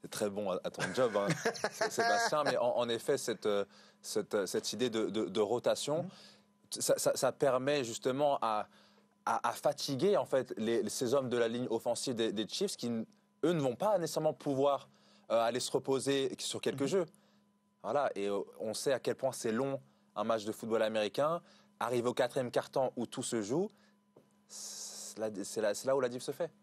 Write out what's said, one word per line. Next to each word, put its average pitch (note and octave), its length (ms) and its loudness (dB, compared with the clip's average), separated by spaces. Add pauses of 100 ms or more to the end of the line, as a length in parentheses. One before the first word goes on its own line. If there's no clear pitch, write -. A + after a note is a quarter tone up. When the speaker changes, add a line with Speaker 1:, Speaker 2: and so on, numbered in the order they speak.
Speaker 1:
t'es - 80 -16
très G#2+ 220 -2
bon G2 220 -4
à, - 120 -2
à F2 60 -4
ton - 120 -6 (120)
job, B2 240 2
hein, G3+ 100 2
Speaker 2:
<laughs> G#3+ 420 -2
Speaker 1:
Sé-, A3 200 -2
Sébastien, A#3 540 2
mais B2+ 120 0
en, A#2+ 200 2
en A#2+ 120 0
effet, A#2+ 300 0
cette, - 260 -4
euh, G2+ 220 2 (340)
cette, - 340 -4
euh, G2+ 120 2
cette - 260 -2
idée A#2 160 0
de, A2 220 0
de, G#2+ 160 0
de G2 140 -2
rotation, B2 640 0
Speaker 2:
Mhm. - 800 -12
Speaker 1:
ça, - 160 2
ça, - 160 2
ça B2+ 180 2
permet C3+ 520 2
justement C3 580 0
à, G#2+ 240 0 (600)
à, A2+ 220 0
à A#2+ 40 0
fatiguer, D3 640 2
en C#3 80 2
fait, C3 320 0
les, A2 320 2
ces A#2 260 0
hommes C3+ 140 2
de A#2+ 80 0
la A#2 120 4
ligne A#2+ 220 -2
offensive A#2 440 -2
des, A2+ 180 0
des G2+ 160 -2
Chiefs - 280 -2
qui, - 100 -6
n-, A#2 180 -2 (400)
eux, E3 80 4
ne E3 80 2
vont B2+ 160 0
pas G3+ 220 2
nécessairement D#3 340 0
pouvoir, C#3 560 0 (420)
euh, A2+ 120 4
aller A#2+ 180 2
se - 100 -6
reposer C3+ 680 0
sur - 240 -6
quelques - 200 -2
Speaker 2:
Mhm. C#3 60 0
Speaker 1:
jeux. F3 180 2 (760)
Voilà, B2 320 0
et, G2+ 140 -2
euh, G2 120 0 (180)
on G#2+ 140 -4
sait C#3 220 0
à A#2 60 -2
quel B2 160 -2
point C3 160 -2
c'est A#2 200 -2
long C3+ 280 -2 (360)
un G#2 80 0
match A2+ 200 0
de G#2+ 80 -4
football A2 300 0
américain. A2 600 0 (360)
Arrive A#2+ 280 0
au B2 80 0
quatrième B2+ 360 0
quart-temps B2+ 460 0
où A#2 100 -2
tout - 160 -8
se A#2 200 -2
joue, D3 260 0 (800)
c'est - 720 -12
là, A2 100 -2 (160)
c'est - 160 -4
là, G#2 140 2
c'est - 120 -6
là C3+ 80 4
où C#3 60 2
la B2 80 2
diff B2 140 -6
se C#3+ 100 -6
fait. E3 180 -4 (120)